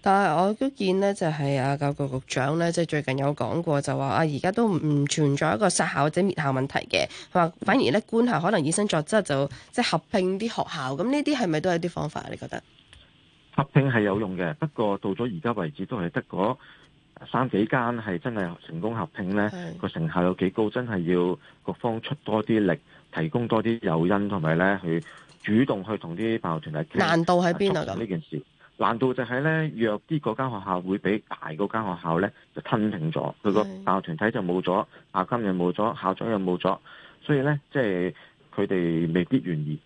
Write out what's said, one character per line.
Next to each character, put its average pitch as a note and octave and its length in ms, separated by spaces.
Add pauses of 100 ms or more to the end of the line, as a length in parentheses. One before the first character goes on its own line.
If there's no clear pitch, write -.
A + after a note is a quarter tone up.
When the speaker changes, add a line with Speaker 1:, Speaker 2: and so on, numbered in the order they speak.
Speaker 1:
但 G3 280
係 D#3 40
我 F#3 200
都 C4+ 160
見 F#3+ 320
呢， G3 120
就 F#3 140
係 C#3 320
啊， C#3 160
教 C#3+ 160
育 - 20
局 C#3+ 140
局 C3 180
長 C#3+ 320
呢， E3+ 140
即 E3+ 120
係 - 20
最 D3 160
近 C3 160
有 C#3+ 180
講 A#2+ 260
過， D3+ 200
就 C3+ 160
話 C3+ 100
啊， A#2+ 120
而 D3+ 200
家 F3+ 100
都 A#3 160
唔 D3+ 420
存 C#3+ 280
在 D#3 180
一 A3 40
個 G#3 120
殺 - 180
校 C#3 160
或 D3+ 60
者 F3 120
滅 G3 200
校 C#3 120
問 C3 120
題 - 220
嘅。 D#2 180 (280)
佢 - 0
話 E3+ 260
反 G3+ 160
而 A#2+ 160
呢， F#3+ 80
Speaker 2:
嗯。 - 80
Speaker 1:
官 A3+ 180
校 G#3+ 140
可 F3 120
能 F3+ 120
以 D3+ 80
身 G#3 160
作 E3 140
則， G#3+ 220
就 C#3 220 (260)
即 B3 100
係 - 100
合 D#3+ 180
併 G3 120 (180)
啲 - 40
學 - 340
校。 C3+ 180
噉 E3 160
呢 D4 60
啲 D4 180
係 A#3+ 120
咪 D#3 120
都 F#3 100
係 E3+ 60
一 E3+ 40
啲 F3 100
方 D3+ 200
法 - 120
啊？ - 100
你 - 60
覺 - 100
得？ - 160 (960)
Speaker 2:
合 D3 160
併 C#3 180
係 A2+ 120
有 G2+ 180
用 F#2 160
嘅， F2 160
不 D#3 140
過 G#2 320
到 G#2 100
咗 F#2+ 140 (140)
而 - 40
家 A#2 100
為 F#2 200
止 F#2+ 140
都 - 120
係 E2+ 140
得 - 180
嗰 G2+ 260 (720)
三 B2+ 200
幾 G2 160
間 C3+ 140 (220)
係 G2+ 160
真 A#2+ 160
係 F#2+ 160 (160)
成 E2 140
功 A2 160
合 G2+ 100 (120)
併 G2 60 (100)
呢， G#2 200
Speaker 1:
係。 E2+ 240
Speaker 2:
個 G2+ 120
成 D#2+ 200
效 - 140
有 F2+ 120
幾 F#2 160
高？ G#2+ 180
真 B2 180
係 A#2 40 (220)
要 F2 220
局 - 460
方 A2+ 200
出 - 220
多 G#2+ 180
啲 G#2+ 240
力， E2 140 (340)
提 D#2+ 140
供 A#2+ 180
多 A2 160
啲 A#2 200
誘 F2 360
因， G2+ 120
同 G2 120
埋 D#2+ 160
呢， F#2+ 240
去 E2 220 (400)
主 A2 220
動 G2+ 180
去 G2+ 140
同 E2 180
啲 A2+ 240
辦 E2+ 140 (100)
學 D#2 80
團 D#2 140
體 - 120
傾， - 20
Speaker 1:
難 E3 260
度 F3+ 180
喺 F3 100
邊 F#3+ 240
啊？ D#3 60
Speaker 2:
促 - 80
成 F#2+ 80
呢 A2+ 80
件 B2 140
事。 D#2 200 (360)
難 A2+ 220
度 C3 140
就 B2+ 100
係 B2 160
呢， D#3 380
弱 A2 280
啲 D#3 140
嗰 A2+ 160
間 C3 140
學 G2 160
校 F#2 160
會 F#2 160
畀 G2+ 320
大 - 80 (140)
嗰 G2 200
間 A2+ 100
學 F2+ 220
校 E2 160
呢， G#2 100 (240)
就 - 80
吞 G#2+ 300
併 D#2+ 180
咗， D2 320
佢 G2+ 120
個 G#2+ 100
Speaker 1:
係。 G2 220
Speaker 2:
辦 G2 100
學 F2+ 180
團 D#2+ 40
體 A2 200
就 G#2+ 60
冇 F2+ 180
咗， F#2 240 (280)
校 F#2+ 100
監 A#2 220
又 F#2 80
冇 F2+ 180
咗， E2+ 300
校 F#2 120
長 G#2+ 160
又 A2 80
冇 F2+ 220
咗， F#2 180 (460)
所 D3+ 100
以 C#3 60
呢， C#3+ 180 (140)
即 C#3+ 80
係 F2+ 340 (400)
佢 G2+ 140
哋 E2+ 460
未 F2+ 100
必 E2+ 220
願 E2+ 140
意 D2+ 260